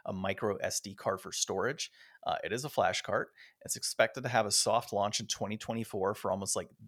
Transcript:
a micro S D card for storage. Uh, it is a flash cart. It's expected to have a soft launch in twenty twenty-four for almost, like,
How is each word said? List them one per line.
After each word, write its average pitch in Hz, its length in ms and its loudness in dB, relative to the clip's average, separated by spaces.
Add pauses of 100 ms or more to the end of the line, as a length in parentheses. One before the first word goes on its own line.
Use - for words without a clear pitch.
a - 80 -4
micro 98 440 0
S - 220 -2
D 98 140 -10
card 98 280 -2
for 87 100 -10
storage. 107 600 -2 (360)
Uh, - 160 0
it 85 100 -2
is 127 120 -2
a 147 40 -4
flash 92 320 2
cart. - 280 -2 (320)
It's - 140 -6
expected - 480 2
to 127 60 -2
have 113 160 4
a 101 60 0
soft 113 420 2
launch 101 260 2
in 110 80 -6
twenty 107 300 -4
twenty-four 107 560 -2
for 101 160 -2
almost, 95 260 0
like, 90 140 -4 (180)